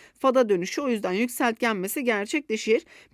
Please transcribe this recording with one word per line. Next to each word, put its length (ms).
fad'a 300
dönüşüyor. 380
O 40
yüzden 220
yükseltgenmesi 920
gerçekleşir. 800